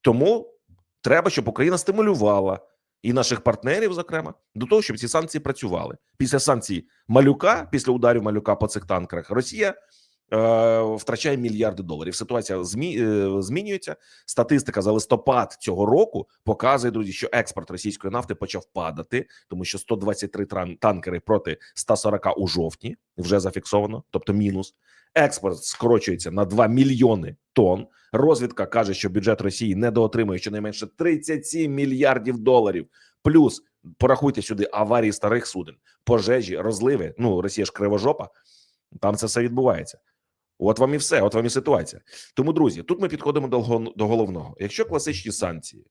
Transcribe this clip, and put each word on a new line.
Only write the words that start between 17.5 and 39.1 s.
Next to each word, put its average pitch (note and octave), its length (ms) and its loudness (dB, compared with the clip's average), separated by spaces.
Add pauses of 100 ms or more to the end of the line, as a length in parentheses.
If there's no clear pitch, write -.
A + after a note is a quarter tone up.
російської F#2+ 420 -8
нафти A#2+ 220 -4
почав F#2+ 380 -8
падати, E2 540 -6 (220)
тому F2+ 160 -8
що F#2+ 140 -8
сто - 180 -4
двадцять G2 360 -4
три G2+ 140 -4
тран-, F2+ 300 -6
танкери F2+ 440 -2
проти F#2+ 380 -2 (180)
ста - 200 0
сорока G2+ 360 -2
у G2 140 -2
жовтні E2 500 -4 (220)
вже F2+ 220 2
зафіксовано, G#2 720 -2
тобто - 220 -4
мінус. G2 420 -2 (400)
Експорт C#3+ 500 0
скорочується G2+ 680 0
на G2+ 140 0
два G#2 220 4
мільйони A#2+ 680 2 (160)
тонн. G2 340 2 (260)
Розвідка B2 540 2
каже, G#2 280 0
що G2 160 -4
бюджет G2+ 300 0
Росії G2+ 340 -2
недоотримує A2 640 0
щонайменше G#2 480 -8
тридцять D#3 600 -2
сім D#3 280 -4
мільярдів C3 640 0
доларів. A2 480 4 (360)
Плюс D3+ 400 6 (360)
порахуйте B2+ 440 2
сюди G2+ 300 -4
аварії G#2+ 400 2
старих A2+ 340 -2
суден, F2 280 -10 (300)
пожежі, G#2+ 540 0
розливи. G#2 600 -2
Ну, G2 240 0
Росія G2+ 220 -2
ж - 80 -8
кривожопа, G#2 560 0 (720)
там G#2 160 0